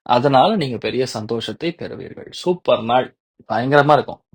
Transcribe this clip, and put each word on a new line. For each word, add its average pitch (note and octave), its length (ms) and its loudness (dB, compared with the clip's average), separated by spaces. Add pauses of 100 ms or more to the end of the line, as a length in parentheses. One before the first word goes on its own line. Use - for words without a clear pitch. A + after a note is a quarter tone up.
அதனால C#3 540 4
நீங்க C3 220 -4
பெரிய A#2+ 280 -4
சந்தோஷத்தை A2+ 680 -6
பெறுவீர்கள். - 580 -14
சூப்பர் C#3+ 540 -2
நாள், B2 340 0 (360)
பயங்கரமா C#3 400 4
இருக்கும். A2+ 280 0 (140)